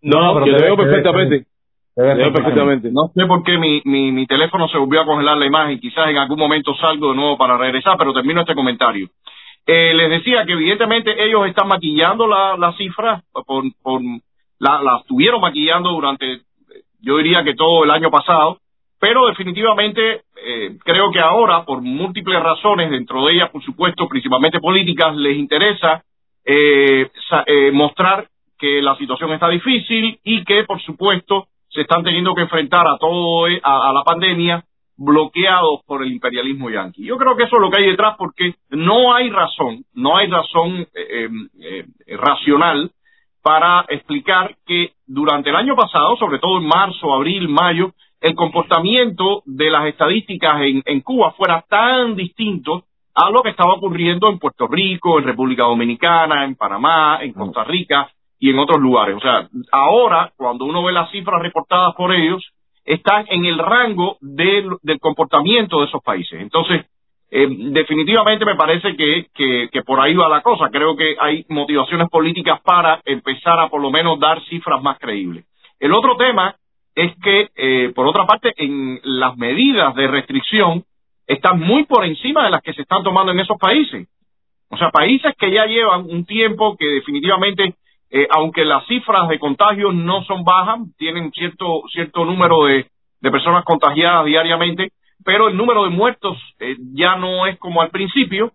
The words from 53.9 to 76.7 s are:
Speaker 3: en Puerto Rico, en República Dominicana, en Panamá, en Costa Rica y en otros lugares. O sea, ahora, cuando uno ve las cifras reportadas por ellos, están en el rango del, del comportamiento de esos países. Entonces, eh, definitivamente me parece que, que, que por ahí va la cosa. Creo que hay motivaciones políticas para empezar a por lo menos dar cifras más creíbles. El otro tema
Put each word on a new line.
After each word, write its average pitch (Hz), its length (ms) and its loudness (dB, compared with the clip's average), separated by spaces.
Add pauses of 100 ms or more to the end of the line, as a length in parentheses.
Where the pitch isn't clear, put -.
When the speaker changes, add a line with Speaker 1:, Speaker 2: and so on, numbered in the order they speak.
Speaker 3:
en 190 100 -4
Puerto - 280 -4
Rico, 180 500 0
en 139 80 0
República 127 380 0
Dominicana, 139 840 2
en 135 100 -8
Panamá, 151 640 0
en 131 120 -10
Costa 101 300 -6
Rica 147 440 -2 (320)
y 135 120 4
en 135 80 2
otros 147 200 2
lugares. 117 380 2
O - 20 -10
sea, 117 300 0 (220)
ahora, 175 680 2
cuando 123 280 -4
uno 170 180 -4
ve 180 100 0
las 170 160 -2
cifras 185 320 -4
reportadas 175 540 0
por 180 180 -2
ellos, 180 300 0 (420)
están 180 440 0
en 175 160 -2
el 170 140 -2
rango 196 600 0
del, 185 480 -2 (120)
del 147 180 -4
comportamiento 160 800 0
de 143 60 -2
esos 139 160 -8
países. 87 380 -6
Entonces, 160 440 -2 (440)
eh, 135 200 2
definitivamente 156 960 0
me 202 100 0
parece 170 400 0
que, 156 380 -2
que, 127 380 -2
que 127 120 -6
por 131 160 0
ahí 151 160 4
va 170 140 4
la 147 120 2
cosa. 170 300 0
Creo 151 240 0
que 156 240 -2
hay 156 300 -2
motivaciones 151 600 -2
políticas 160 540 0
para 165 420 2
empezar 165 540 -2
a 160 100 0
por 147 120 -4
lo 139 100 -4
menos 160 280 0
dar 160 260 0
cifras 139 360 -4
más 139 180 -4
creíbles. 98 460 -8 (340)
El 147 140 0
otro 240 240 2
tema 214 380 0 (400)